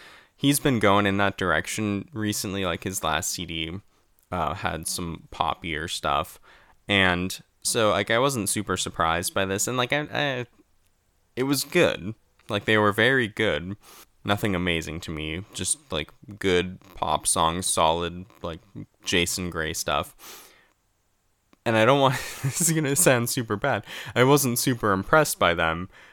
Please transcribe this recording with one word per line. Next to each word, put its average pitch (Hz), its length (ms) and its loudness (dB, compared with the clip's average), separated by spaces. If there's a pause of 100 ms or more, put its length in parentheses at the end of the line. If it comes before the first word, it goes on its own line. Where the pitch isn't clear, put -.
(360)
He's 139 240 2
been 131 200 2
going 101 260 6
in 98 120 0
that 101 200 0
direction 98 760 -2
recently, 104 540 -4
like, 87 180 -4
his 92 200 -6
last 80 280 -2
C 90 140 -8
D, 80 340 -8 (520)
uh, 80 240 -2
had 82 300 -6
some - 460 -8
poppier 82 580 -4
stuff. 76 500 -2 (500)
And 95 520 2 (220)
so, 110 280 2
like, 101 200 0
I 113 80 2
wasn't 127 300 0
super 98 260 -2
surprised 85 580 -2
by 98 120 0
this, 95 200 -2
and, 123 120 -4
like, 123 160 -2
I, 147 200 -2
I, 127 320 -4 (920)
it 123 60 0
was 135 200 0
good. 107 500 0 (360)
Like, 104 160 -4
they 110 120 4
were 104 160 4
very 117 340 4
good. 95 480 -2 (520)
Nothing 101 280 0
amazing 85 440 -2
to 87 120 -10
me, 78 420 -8
just, - 260 -4 (100)
like, 78 220 -4 (260)
good 92 420 0 (160)
pop - 300 -2
songs, 87 400 0
solid, 85 600 0 (160)
like, 82 180 -8 (460)
Jason 90 440 0
Gray 80 240 -4
stuff. - 680 -6 (1200)
And 113 120 2
I 110 80 6
don't 139 160 6
want, 131 140 4
<laughs> - 280 -8
this 135 160 -4
is 165 140 2
gonna 143 240 0
sound 123 320 4
super 113 260 -2
bad. 107 300 -2 (280)
I 123 120 6
wasn't 135 340 4
super 117 320 0
impressed 143 480 2
by 87 140 4
them. 85 340 -2 (260)